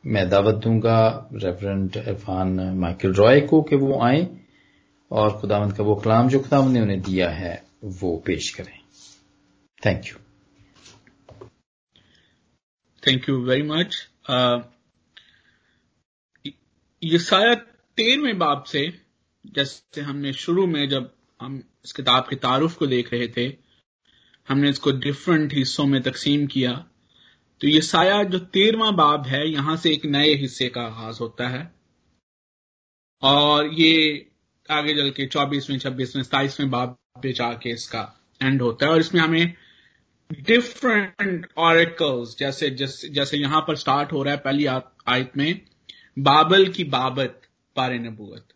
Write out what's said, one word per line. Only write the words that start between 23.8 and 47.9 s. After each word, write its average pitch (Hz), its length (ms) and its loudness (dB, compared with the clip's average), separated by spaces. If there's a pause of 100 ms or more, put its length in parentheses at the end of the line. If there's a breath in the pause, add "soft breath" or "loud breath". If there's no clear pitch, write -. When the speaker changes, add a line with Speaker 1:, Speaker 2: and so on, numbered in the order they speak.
Speaker 2:
हमने 143 220 2
इसको 139 220 0
डिफरेंट 143 640 0
हिस्सों 139 320 0
में 135 160 2
तकसीम 143 440 0
किया। 135 400 -4 (760 soft breath)
तो 143 80 2
यशाया 175 540 4
जो 185 160 -2
तेरहवाँ 214 560 2
बाब 147 320 2
है, 143 240 -2
यहां 151 260 -2
से 165 160 0
एक 147 120 -4
नए 147 300 2
हिस्से 131 340 -4
का 120 140 -8
आगाज 113 380 -12
होता 120 280 -8
है 143 260 -10 (1500)
और 147 440 4
ये 160 600 2 (440)
आगे 151 240 -2
चल 143 160 0
के 135 160 -6
चौबीसवें, 139 520 -4
छब्बीसवें, 131 440 -6
सताईसवें 139 480 -2
बाब 123 280 -4 (240)
पे 131 100 -4
जाके 120 380 -6
इसका 117 500 -10 (220)
एंड 135 200 2
होता 120 240 0
है 160 60 4
और 165 80 6
इसमें 170 200 2
हमें 165 340 2 (800 soft breath)
डिफरेंट 208 1120 -2 (120)
ऑरेकल्स, 165 800 2
जैसे, 139 320 -4
जैसे, 135 380 -8
जैसे 143 300 -4
यहां 147 220 0
पर 151 160 -4
स्टार्ट 143 360 -2
हो 139 100 -4
रहा 143 120 -2
है 143 60 -6
पहली 143 260 -2
आ-, 131 140 -2 (260)
आयत 127 300 0
में, 160 300 -4 (520 loud breath)
बाबल 156 480 6
की 185 180 -6
बाबत 131 580 -4 (340)
पारे 127 220 -4